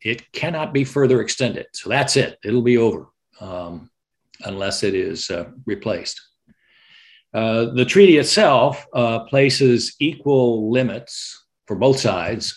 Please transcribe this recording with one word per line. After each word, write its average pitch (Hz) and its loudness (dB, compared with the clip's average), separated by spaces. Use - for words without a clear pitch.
it 113 -8
cannot 156 -8
be 139 0
further 131 2
extended. 110 -4
So - -14
that's 135 0
it. - -2
It'll 117 0
be 120 4
over, 107 0
um, 87 -14
unless 98 -6
it 98 0
is, 82 -4
uh, 87 -6
replaced. 98 -6
Uh, 113 -2
the 123 2
treaty 180 8
itself, 139 2
uh, 113 -2
places 135 2
equal 127 0
limits 123 -4
for 101 -6
both 135 2
sides 95 -4